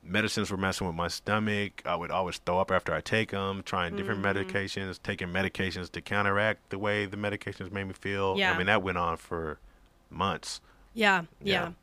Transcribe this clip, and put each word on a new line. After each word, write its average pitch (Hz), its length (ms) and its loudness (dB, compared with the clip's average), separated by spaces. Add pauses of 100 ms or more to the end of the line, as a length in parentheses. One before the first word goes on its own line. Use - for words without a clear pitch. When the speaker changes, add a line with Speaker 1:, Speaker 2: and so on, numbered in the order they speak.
Speaker 1:
medicines 104 480 2
were 95 60 -2
messing 95 280 0
with 85 100 -2
my 85 120 0
stomach. 104 760 0
I 87 100 0
would 82 160 -4
always 90 260 0
throw 87 220 2
up 95 120 2
after 90 220 2
I 76 80 0
take 110 320 0
'em, 98 300 -2
trying 87 320 -2
different 98 260 -2
Speaker 2:
Mm. 98 120 2
Speaker 1:
medications, 98 680 -2
taking 95 280 -4
medications 92 640 -2
to 87 80 -8
counteract 101 680 2
the 101 80 -6
way 104 280 0
the 98 120 -8
medications 101 540 -6
made 98 140 -4
me 95 80 -8
feel. 98 440 0
Speaker 2:
Yeah. 185 160 2
Speaker 1:
I - 40 0
mean, 92 100 2
that 101 160 6
went 90 140 0
on 85 200 2
for 80 400 -6 (540)
months. 85 500 -2 (320)
Speaker 2:
Yeah, 196 300 4 (180)
Speaker 1:
Yeah. 175 300 0 (120)